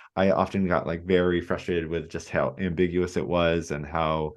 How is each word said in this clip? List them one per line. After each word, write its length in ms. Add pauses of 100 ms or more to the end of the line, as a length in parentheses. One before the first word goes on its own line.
(160)
I 160
often 360
got, 200
like, 180
very 340
frustrated 480
with 220
just 200
how 300
ambiguous 560
it 100
was 460
and 140
how, 520